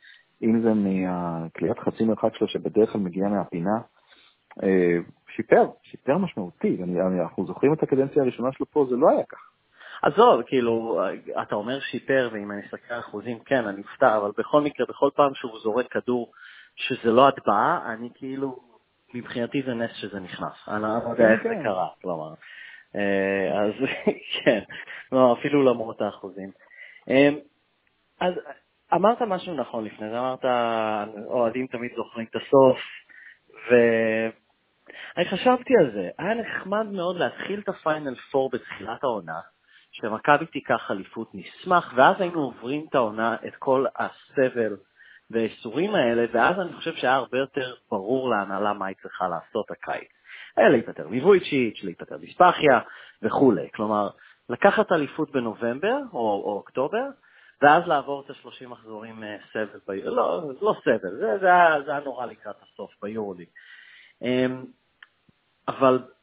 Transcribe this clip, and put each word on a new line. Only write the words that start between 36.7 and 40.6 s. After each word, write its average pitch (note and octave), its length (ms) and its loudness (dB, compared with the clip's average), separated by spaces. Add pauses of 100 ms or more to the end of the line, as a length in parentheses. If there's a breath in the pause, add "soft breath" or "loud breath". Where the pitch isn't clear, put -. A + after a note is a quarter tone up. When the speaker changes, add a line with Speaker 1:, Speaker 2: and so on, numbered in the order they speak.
Speaker 2:
מאוד F#3 320 -6
להתחיל E3+ 420 -4
את G3+ 100 -10
הפיינל D#3 460 -4 (160)
פור C3+ 180 0
בתחילת - 540 -10
העונה, F2 360 -4 (520 soft breath)
שמכבי C3 540 2
תיקח - 460 -4